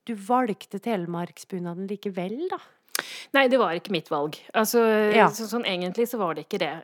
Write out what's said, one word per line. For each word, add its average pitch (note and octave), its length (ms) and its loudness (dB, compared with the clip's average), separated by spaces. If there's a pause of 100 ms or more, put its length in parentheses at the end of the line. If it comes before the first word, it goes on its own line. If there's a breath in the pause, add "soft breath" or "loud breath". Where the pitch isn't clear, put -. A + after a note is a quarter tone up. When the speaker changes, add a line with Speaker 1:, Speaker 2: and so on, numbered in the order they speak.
Speaker 1:
du A#3 100 -6
valgte G#3 640 -2
telemarksbunaden F3 1120 -6
likevel, G#3 600 -6
da? F#4 100 -8 (720 loud breath)
Speaker 2:
Nei, C4+ 140 6
det B3+ 120 4
var F#3 140 2
ikke E3+ 180 -6
mitt E3 180 -2
valg. D3+ 280 -2 (160)
Altså, A3+ 260 4 (360)
Speaker 1:
Ja. G#3+ 140 8
Speaker 2:
så, A3+ 200 -6
sånn A3+ 160 -4
egentlig F#3 420 -2
så B3 100 -6
var E3+ 180 -2
det D3+ 120 -10
ikke G3+ 120 -4
det. D#3+ 240 -4